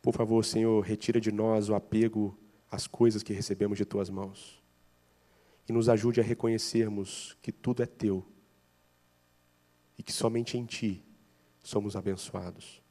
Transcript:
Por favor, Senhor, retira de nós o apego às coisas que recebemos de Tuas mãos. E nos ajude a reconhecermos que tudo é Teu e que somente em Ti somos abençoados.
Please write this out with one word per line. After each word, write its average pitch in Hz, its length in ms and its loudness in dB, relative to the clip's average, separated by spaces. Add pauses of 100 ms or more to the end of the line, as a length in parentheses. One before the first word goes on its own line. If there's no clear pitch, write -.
Por 117 120 2
favor, 110 320 2
Senhor, 110 360 2
retira 107 380 0
de 110 120 0
nós 107 380 2
o 107 60 4
apego 107 640 0 (320)
às 120 160 -8
coisas 110 380 4
que 104 100 -8
recebemos 101 440 -2
de 101 80 0
Tuas 98 240 -4
mãos. 98 540 -12 (1040)
E 117 40 -6
nos 117 180 4
ajude 117 300 4
a 113 40 4
reconhecermos 113 1160 -2
que - 100 -8
tudo 123 300 -4
é 117 40 2
Teu 95 400 -2 (1700)
e - 60 -16
que - 100 -10
somente 117 440 0
em 120 80 -4
Ti 104 380 -4 (600)
somos 101 320 -4
abençoados. 92 960 -8